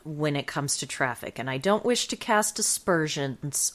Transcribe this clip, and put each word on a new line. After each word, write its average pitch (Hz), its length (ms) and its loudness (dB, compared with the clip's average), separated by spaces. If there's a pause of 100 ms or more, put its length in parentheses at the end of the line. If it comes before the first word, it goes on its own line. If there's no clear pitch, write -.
when 151 320 0
it 139 120 -2
comes 143 300 -2
to 127 100 -6
traffic. - 520 -2
And 131 100 -4
I 131 80 -2
don't 196 280 2
wish 240 220 2
to - 100 -4
cast 214 420 2
aspersions 151 1160 0